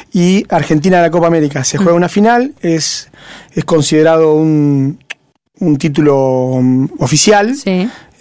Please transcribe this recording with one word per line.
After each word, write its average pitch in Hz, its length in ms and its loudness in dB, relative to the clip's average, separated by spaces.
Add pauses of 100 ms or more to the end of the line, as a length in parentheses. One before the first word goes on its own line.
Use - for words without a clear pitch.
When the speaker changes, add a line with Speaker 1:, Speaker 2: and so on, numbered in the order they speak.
(120)
Speaker 1:
y 180 360 0
Argentina 170 500 0
de 170 40 4
la 165 80 2
Copa 170 160 0
América. 151 380 -2
Se - 140 -6
juega 180 160 2
Speaker 2:
Hmm. - 20 0
Speaker 1:
una 175 120 0
final, 240 520 0
es, 165 480 -4 (440)
es 160 120 -4
considerado 156 680 2
un, 147 680 0 (580)
un 156 200 0
título, 135 840 0
mm, 127 240 0 (140)
oficial. 208 560 0
Speaker 2:
Sí. 190 340 -4 (300)